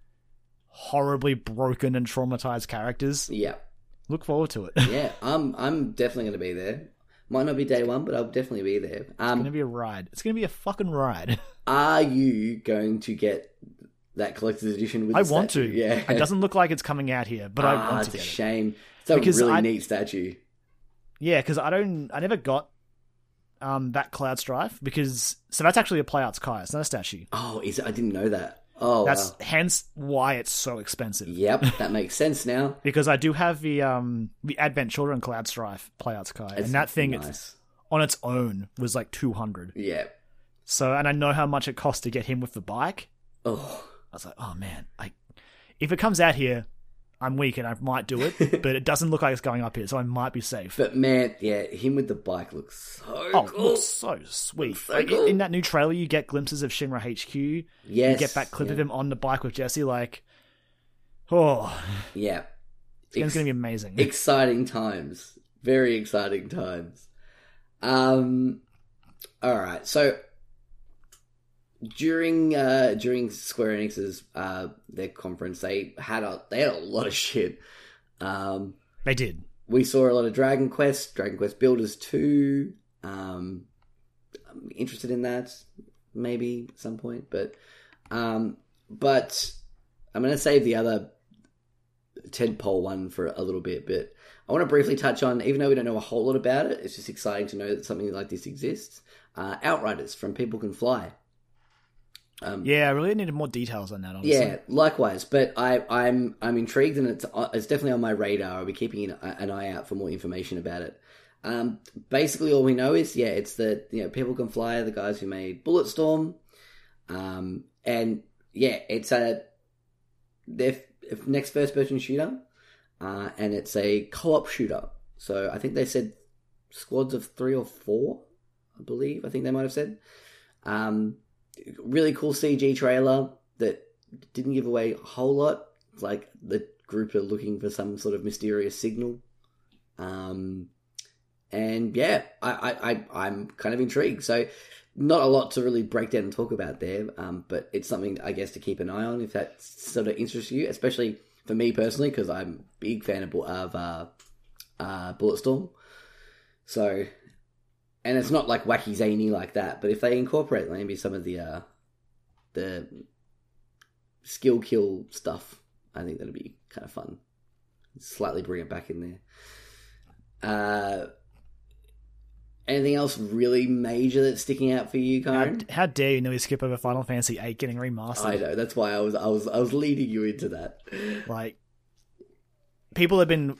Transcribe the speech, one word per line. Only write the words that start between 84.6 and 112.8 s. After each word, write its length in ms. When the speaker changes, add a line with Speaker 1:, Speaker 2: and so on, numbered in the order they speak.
Speaker 2:
interested 340
in 120
that 280
maybe 540
at 100
some 200
point, 320
but, 240
um, 480
but 640
I'm 80
gonna 160
save 240
the 140
other 340
tentpole 540
one 260
for 180
a 160
little 200
bit, 240
but 260
I 40
wanna 140
briefly 280
touch 300
on, 180
even 180
though 100
we 40
don't 120
know 100
a 40
whole 260
lot 100
about 300
it, 180
it's 120
just 120
exciting 400
to 80
know 180
that 120
something 260
like 160
this 180
exists. 540
Uh, 280
Outriders 520
from 200
People 260
Can 140
Fly. 360
Um, 240
Speaker 1:
Yeah, 220
I 20
really 240
needed 180
more 160
details 440
on 100
that, 120
honestly. 180
Speaker 2:
Yeah, 240
likewise. 560
But 320
I, 320
I'm, 540
I'm 160
intrigued, 400
and 80
it's, 260
uh, 220
it's 120
definitely 260
on 100
my 80
radar. 480
I'll 80
be 80
keeping 360
an, 120
an 280
eye 200
out 180
for 60
more 160
information 480
about 240
it. 180
Um, 340
basically, 420
all 100
we 120
know 200